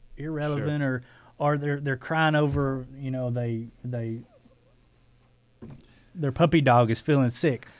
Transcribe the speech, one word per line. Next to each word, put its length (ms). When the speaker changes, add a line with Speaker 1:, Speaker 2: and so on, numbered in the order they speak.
Speaker 1:
irrelevant, 640
Speaker 2:
Sure. 220
Speaker 1:
or, 140
or 40
they're, 220
they're 180
crying 380
over, 500
you 160
know, 180
they, 380
they, 380
their 160
puppy 300
dog 300
is 100
feeling 280
sick. 380